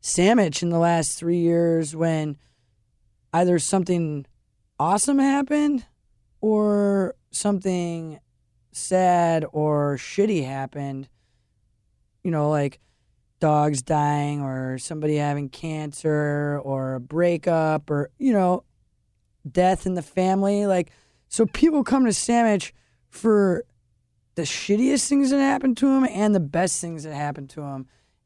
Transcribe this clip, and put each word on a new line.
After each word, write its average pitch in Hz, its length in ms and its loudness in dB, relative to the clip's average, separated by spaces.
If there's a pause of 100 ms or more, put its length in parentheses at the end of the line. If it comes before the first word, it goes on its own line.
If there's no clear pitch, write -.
Sandwich 196 600 2
in 170 80 -2
the 170 80 0
last 170 400 0
three 170 200 0
years 165 580 0
when 156 400 -2 (960)
either 175 260 2
something 170 640 -2 (540)
awesome 202 400 2
happened 277 680 0 (560)
or 208 760 0 (160)
something 175 880 -4 (500)
sad 175 840 2
or 147 440 0
shitty 196 480 -2
happened, 135 640 -10 (1120)
you 180 80 -4
know, 151 200 0
like 143 280 -2 (640)
dogs 147 420 2
dying 147 580 -2
or 131 380 -6
somebody 151 380 -4
having 147 320 -2
cancer 147 1120 -4
or 131 320 -4
a 131 60 -6
breakup 156 880 0
or, 147 280 -2
you 262 140 0
know, 185 300 2 (880)
death 180 360 2
in 185 80 -2
the 175 80 -4
family. 196 640 0
Like, 180 240 0 (380)
so - 180 0
people 302 380 2
come 262 220 2
to 220 60 2
Sandwich 226 600 0 (340)
for 202 560 2 (680)
the 170 80 -6
shittiest 240 680 0
things 277 220 2
that 277 80 2
happened 269 400 2
to 277 100 2
'em 269 220 4
and 208 240 2
the 190 60 2
best 165 400 -2
things 165 240 -10
that 156 100 -12
happened 143 360 -6
to 156 120 -12
'em. 135 240 -10 (400)